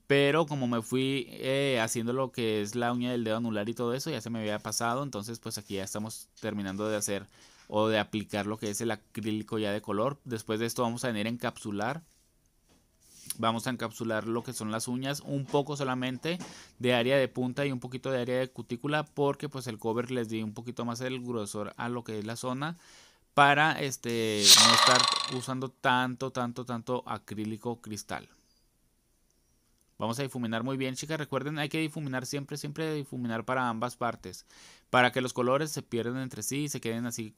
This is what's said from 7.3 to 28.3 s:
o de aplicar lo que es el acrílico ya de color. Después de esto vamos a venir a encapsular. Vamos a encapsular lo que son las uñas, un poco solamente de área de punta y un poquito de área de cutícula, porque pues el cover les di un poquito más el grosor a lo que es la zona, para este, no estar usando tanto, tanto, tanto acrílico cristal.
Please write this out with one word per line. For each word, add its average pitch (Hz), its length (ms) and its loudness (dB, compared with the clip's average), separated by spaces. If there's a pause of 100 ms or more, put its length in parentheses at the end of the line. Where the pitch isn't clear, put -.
o 107 220 2
de 110 100 4
aplicar 101 480 -2
lo 107 100 -2
que 107 140 -4
es 104 120 -4
el 113 100 0
acrílico 107 680 -6
ya 104 140 0
de 107 100 -4
color. 113 420 -2
Después 110 360 -4
de 117 60 0
esto 117 160 -2
vamos 120 200 -2
a 131 60 -2
venir 107 180 -2
a 113 40 -2
encapsular. 117 720 -4 (1300)
Vamos 113 300 0
a 135 40 0
encapsular 110 580 -2
lo 113 160 -2
que 127 80 -8
son 107 180 -6
las 110 160 -4
uñas, 135 400 -4
un 139 180 -4
poco 143 320 0
solamente 131 640 -2 (400)
de 123 160 4
área 123 220 6
de 131 100 6
punta 127 400 -2
y 139 60 -2
un 127 80 -4
poquito 127 320 -6
de 127 80 0
área 127 180 0
de 127 100 0
cutícula, 143 560 -4
porque 143 440 0
pues 131 180 -10
el 113 120 -6
cover 117 340 0
les 120 160 -2
di 110 140 -2
un 107 120 -6
poquito 117 300 -8
más 117 160 -4
el 127 200 -4
grosor 107 560 -6
a 117 120 -4
lo 120 160 -6
que 107 160 -6
es 101 40 -6
la 117 120 -6
zona, 135 400 -4 (560)
para 143 480 8
este, 117 640 0 (240)
no - 80 8
estar 123 260 8 (360)
usando 127 320 -4
tanto, 127 640 0
tanto, 120 320 -4
tanto 120 420 -4
acrílico 107 720 -6
cristal. 98 480 -10 (1700)